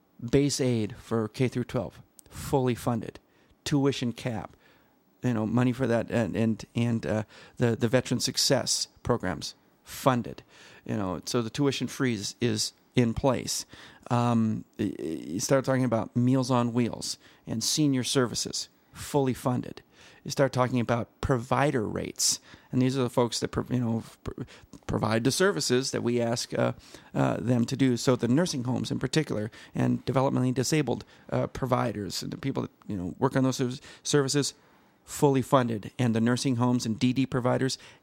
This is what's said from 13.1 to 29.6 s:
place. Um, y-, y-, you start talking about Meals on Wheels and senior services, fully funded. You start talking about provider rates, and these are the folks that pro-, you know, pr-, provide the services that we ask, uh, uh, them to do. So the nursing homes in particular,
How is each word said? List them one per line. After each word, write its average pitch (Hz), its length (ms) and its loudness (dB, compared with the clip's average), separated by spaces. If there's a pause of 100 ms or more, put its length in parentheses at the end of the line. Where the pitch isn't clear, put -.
place. - 540 -2 (440)
Um, 117 540 2 (140)
y-, 104 200 -2
y-, 62 60 -8 (220)
you 80 140 -6
start 135 240 2
talking 131 200 2
about 113 300 -2
Meals 127 360 2
on 120 220 2
Wheels - 460 -2 (280)
and 113 180 -4
senior 139 400 2
services, - 640 -2 (240)
fully 135 420 0
funded. 123 480 -4 (400)
You - 80 -10
start 135 220 2
talking 123 280 2
about 117 280 0 (120)
provider 127 640 2
rates, - 540 -2 (320)
and 127 100 4
these 131 160 2
are 131 40 2
the 120 80 0
folks 123 300 0
that - 80 -2
pro-, 117 220 -4
you 123 100 0
know, 113 220 0 (220)
pr-, - 180 -10 (440)
provide 110 380 0
the 135 80 4
services 147 600 2
that 110 100 -2
we 120 180 2
ask, 117 360 -2
uh, 123 160 2 (420)
uh, 131 240 2
them 120 260 2
to 123 120 -4
do. 127 200 4
So 127 200 2
the 117 120 0
nursing 139 360 2
homes 113 280 -2
in 120 80 -2
particular, 117 500 -2 (240)